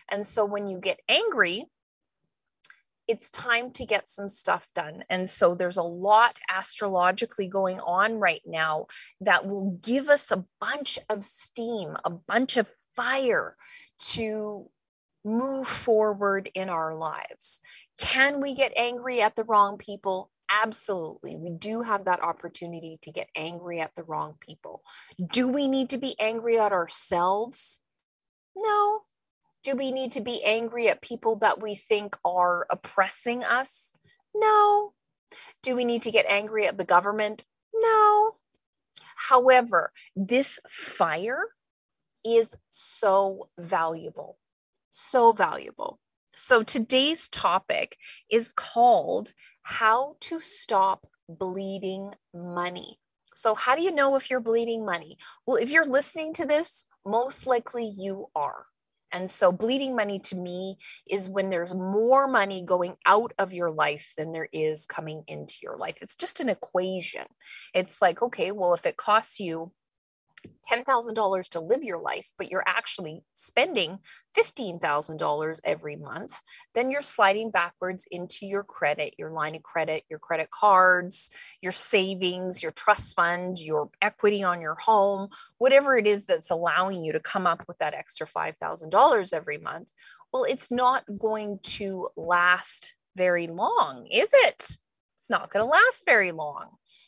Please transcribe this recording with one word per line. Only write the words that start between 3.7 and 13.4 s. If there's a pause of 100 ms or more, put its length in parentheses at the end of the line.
to
get
some
stuff
done.
And
so
there's
a
lot (100)
astrologically
going
on
right
now (340)
that
will
give
us
a (140)
bunch (100)
of
steam,
a
bunch
of (240)
fire (560)